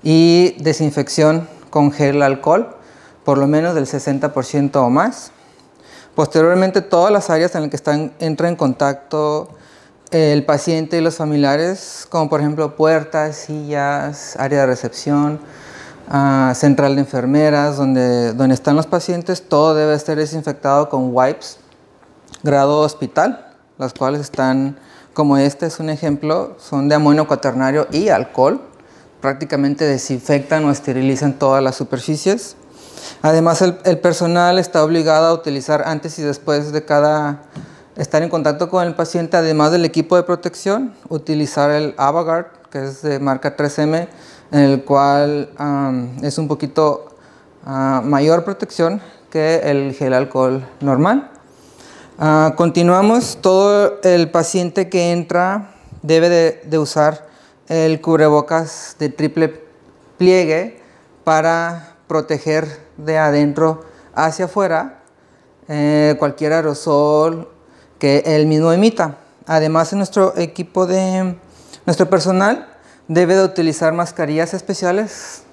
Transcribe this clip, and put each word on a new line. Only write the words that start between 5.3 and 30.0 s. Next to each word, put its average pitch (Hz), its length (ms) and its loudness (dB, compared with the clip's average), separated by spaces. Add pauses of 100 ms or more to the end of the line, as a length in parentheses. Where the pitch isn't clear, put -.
Posteriormente, 180 680 2
todas 180 320 2
las 202 160 0
áreas 170 260 0
en 160 60 -4
las 151 80 -4
que 143 80 -8
están, 151 420 -2
entra 165 300 -2
en 170 80 -4
contacto 147 920 -2 (600)
el 151 340 2
paciente 160 520 -2
y 165 40 0
los 160 160 -2
familiares, 151 920 -2
como 156 200 -2
por 151 100 0
ejemplo 147 380 -4
puertas, 156 580 0
sillas, 143 1040 -6
área 139 220 0
de 135 40 4
recepción, 143 720 -2 (720)
ah, 135 460 2
central 139 400 4
de 139 60 0
enfermeras, 143 760 0
donde, 123 560 0
donde 131 240 2
están 147 220 0
los 156 100 0
pacientes, 175 640 -4
todo 156 260 4
debe 151 240 0
ser 151 180 -4
desinfectado 151 680 -2
con 131 240 -2
wipes 131 480 -2 (840)
grado 143 380 2
hospital, 151 720 -2 (240)
las 131 160 -8
cuales 139 280 -4
están, 135 580 -2 (340)
como 147 220 2
este 139 300 0
es 160 160 -6
un 156 80 -6
ejemplo, 151 680 -4
son 139 300 -4
de 147 80 4
amonio 151 320 4
cuaternario 135 640 0
y 175 160 0
alcohol. 139 540 0 (580)
Prácticamente 143 640 -2
desinfectan 143 800 -2